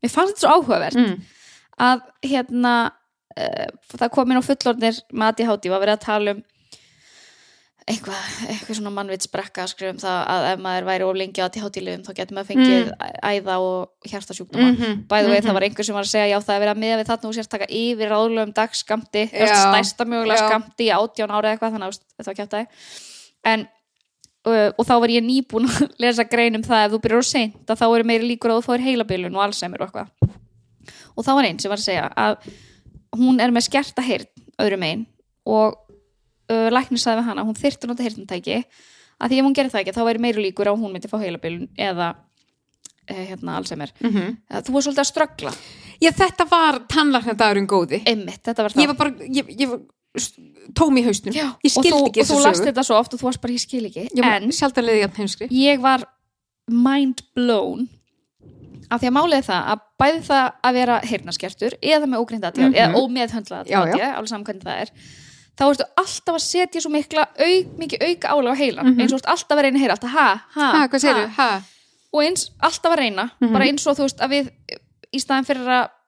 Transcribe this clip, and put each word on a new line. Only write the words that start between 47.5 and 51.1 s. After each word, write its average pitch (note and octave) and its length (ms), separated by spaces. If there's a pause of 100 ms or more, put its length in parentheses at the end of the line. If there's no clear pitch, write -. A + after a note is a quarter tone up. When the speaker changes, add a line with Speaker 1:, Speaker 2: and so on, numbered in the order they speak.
Speaker 2:
góði. F#3+ 380
Speaker 1:
Einmitt, G#3+ 380
þetta A#3 200
var G#3 80
það. C4+ 100
Speaker 2:
Ég D4 60
var C#4+ 80
bara, D4 160
ég, B3+ 480
ég C4+ 100
var A#3+ 100 (380)
s-, - 160 (400)
tóm D4 240
í A#3+ 60
hausnum. G#3 300